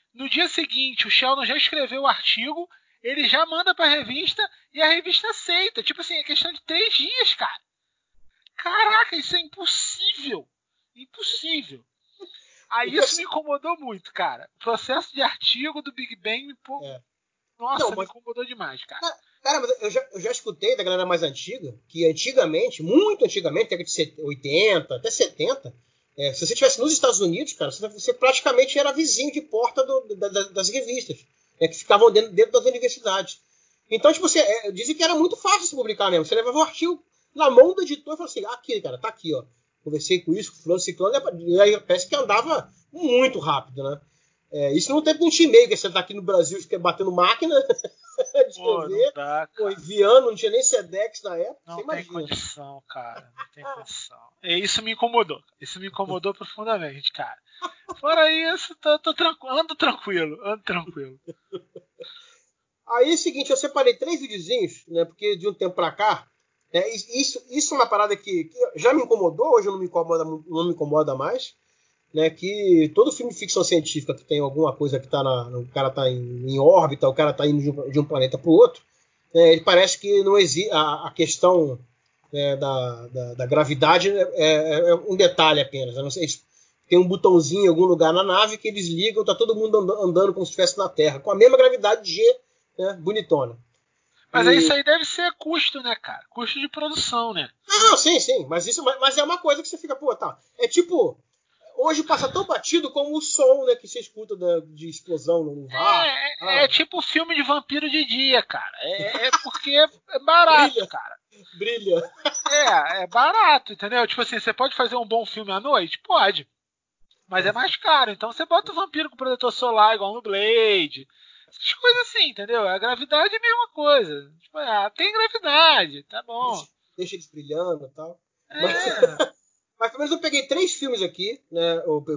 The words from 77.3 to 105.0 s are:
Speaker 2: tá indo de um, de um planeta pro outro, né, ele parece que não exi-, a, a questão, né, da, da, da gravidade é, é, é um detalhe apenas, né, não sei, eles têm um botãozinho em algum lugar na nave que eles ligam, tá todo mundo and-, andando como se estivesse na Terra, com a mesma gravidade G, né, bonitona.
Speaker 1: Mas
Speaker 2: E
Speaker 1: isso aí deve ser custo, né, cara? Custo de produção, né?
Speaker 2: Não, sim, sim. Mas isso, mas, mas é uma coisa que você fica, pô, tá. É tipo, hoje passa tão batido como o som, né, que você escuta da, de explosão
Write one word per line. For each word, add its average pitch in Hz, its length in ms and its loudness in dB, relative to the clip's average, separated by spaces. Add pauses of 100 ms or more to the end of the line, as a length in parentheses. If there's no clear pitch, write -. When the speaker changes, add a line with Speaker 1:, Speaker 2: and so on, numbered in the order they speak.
Speaker 2:
tá 147 120 -2
indo 147 140 2
de 143 100 -2
um, 139 200 -8
de 143 100 0
um 143 40 0
planeta 135 340 -2
pro 165 140 2
outro, 220 300 6 (520)
né, 165 180 10
ele 165 80 4
parece 185 380 4
que 202 240 2
não 196 160 4
exi-, 180 320 2
a, 151 380 -2
a - 60 -12
questão, 160 640 2 (540)
né, 143 240 -2
da, 127 520 -4
da, 123 260 -10
da 123 120 -6
gravidade 156 640 2
é, 202 120 2 (120)
é, 156 560 2
é 170 40 6
um 190 200 -2
detalhe 170 460 4
apenas, 131 340 -6
né, 135 80 -6
não 143 80 -8
sei, 175 120 -6
eles - 200 -6 (460)
têm 180 100 6
um 180 80 6
botãozinho 185 600 4
em - 20 8
algum 170 160 4
lugar 165 300 4
na 185 100 4
nave 208 320 2
que 214 120 -10
eles 202 200 -6
ligam, 196 380 0
tá 196 80 2
todo 226 200 0
mundo 214 220 2
and-, 202 320 0
andando 185 240 4
como 185 140 -6
se - 60 -12
estivesse 185 260 0
na 190 100 -2
Terra, 147 320 0
com 208 100 -4
a 202 40 0
mesma 254 240 8
gravidade 220 520 2
G, 180 120 -4 (560)
né, 190 220 -4
bonitona. 151 580 -2 (720)
Speaker 1:
Mas 247 140 4
Speaker 2:
E - 120 8
Speaker 1:
isso 320 140 4
aí 285 120 0
deve 320 200 4
ser 349 340 -4
custo, 302 440 -4
né, 240 140 -6
cara? - 340 -14
Custo 233 300 -8
de 285 80 -6
produção, 247 640 -4
né? 151 160 -8 (160)
Speaker 2:
Não, 403 300 6
sim, 311 240 2
sim. 240 260 -2
Mas 170 220 -4
isso, 285 160 -2
mas, 262 160 -2
mas 269 180 2
é 294 60 2
uma 339 140 -2
coisa 302 240 0
que - 60 -20
você - 100 -12
fica, 285 180 -10
pô, 262 180 -4
tá. - 240 -10 (200)
É - 100 0
tipo, 339 500 0 (580)
hoje 311 280 0
passa 277 260 0
tão 381 140 -4
batido 311 480 -2
como 294 240 -2
o 311 40 -4
som, 277 440 4
né, 247 100 4
que 233 140 -8
você - 100 -14
escuta 214 380 -12
da, 175 240 0
de 156 280 -14
explosão 165 540 -4